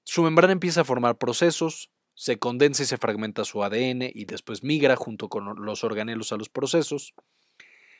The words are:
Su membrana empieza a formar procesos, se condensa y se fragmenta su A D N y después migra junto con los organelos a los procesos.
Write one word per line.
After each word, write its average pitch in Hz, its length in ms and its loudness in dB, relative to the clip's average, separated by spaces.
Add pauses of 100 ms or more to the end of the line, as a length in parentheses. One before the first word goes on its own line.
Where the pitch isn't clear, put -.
Su - 200 0
membrana 170 300 6
empieza 170 300 2
a - 20 -8
formar 120 320 0
procesos, 160 760 0 (240)
se 117 240 -2
condensa 135 440 2
y 131 40 -2
se 127 120 -2
fragmenta 107 460 -2
su 101 200 -4
A 101 60 -2
D 123 200 0
N 127 240 -4
y 104 120 -12
después 110 360 -12
migra 139 340 4
junto 110 340 -8
con 101 340 -8
los 107 200 -4
organelos 110 480 -4
a 107 40 -2
los 107 140 -10
procesos. 139 640 -2 (840)